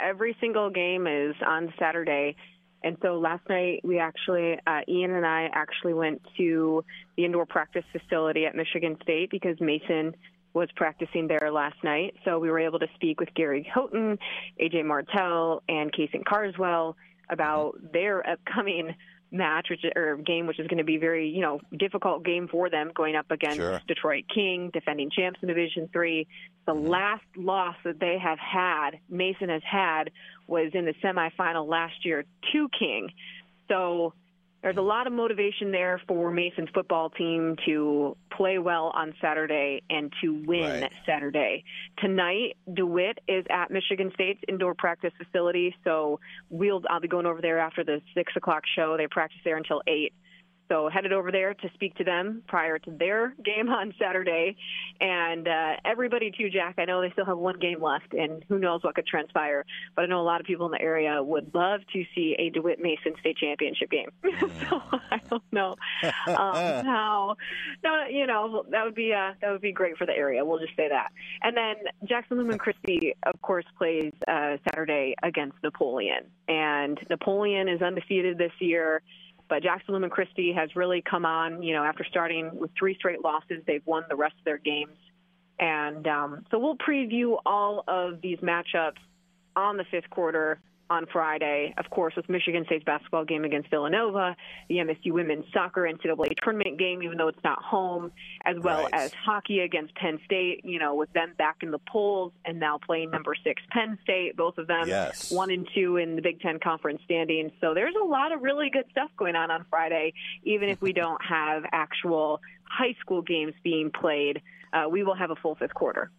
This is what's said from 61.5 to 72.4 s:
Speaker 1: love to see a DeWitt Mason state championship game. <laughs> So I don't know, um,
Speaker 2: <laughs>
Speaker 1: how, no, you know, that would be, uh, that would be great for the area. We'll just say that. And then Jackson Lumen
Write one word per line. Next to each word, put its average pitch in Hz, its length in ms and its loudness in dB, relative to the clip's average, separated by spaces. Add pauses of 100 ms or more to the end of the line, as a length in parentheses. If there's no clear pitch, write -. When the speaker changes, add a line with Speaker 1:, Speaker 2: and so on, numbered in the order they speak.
Speaker 1:
love 190 280 2 (100)
to 180 140 -2 (100)
see 160 240 2
a 165 120 0
DeWitt 165 300 0
Mason 160 380 -2
state 160 160 0
championship 147 560 -2
game. - 200 -2 (120)
<laughs> 370 160 0 (300)
So 320 120 2 (300)
I 226 80 0 (100)
don't 233 220 -2
know, 190 240 0 (280)
um, - 20 0 (200)
Speaker 2:
<laughs> 175 600 2
Speaker 1:
how, 214 500 2 (480)
no, 311 260 2
you 277 160 2
know, 220 440 0
that 220 160 2
would 220 100 -4
be, 226 180 2
uh, 190 280 2
that 202 100 0
would 196 100 -2
be 196 120 0
great 180 240 0
for 175 80 -2
the 170 100 0
area. 139 300 2
We'll 160 140 2
just 160 180 -6
say 156 100 2
that. 135 240 0 (300)
And 240 160 0
then 220 180 0 (300)
Jackson 240 320 0
Lumen 233 200 0